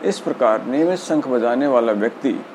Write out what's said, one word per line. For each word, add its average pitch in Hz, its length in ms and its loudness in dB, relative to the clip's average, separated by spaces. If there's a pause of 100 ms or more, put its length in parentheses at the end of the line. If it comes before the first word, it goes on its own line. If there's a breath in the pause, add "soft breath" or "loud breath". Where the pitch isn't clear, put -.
इस 196 160 0
प्रकार 110 460 0
नियमित 160 340 0
शंख 151 280 -2
बजाने 123 400 0
वाला 117 240 4
व्यक्ति 107 480 -2 (140)